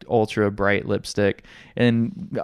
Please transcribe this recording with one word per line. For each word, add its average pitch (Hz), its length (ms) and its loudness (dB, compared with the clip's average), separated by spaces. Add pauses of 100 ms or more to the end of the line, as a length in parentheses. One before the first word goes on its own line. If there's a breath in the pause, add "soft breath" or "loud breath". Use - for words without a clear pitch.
ultra 107 420 2
bright 101 360 0
lipstick. 104 580 -2 (320 loud breath)
And 117 680 0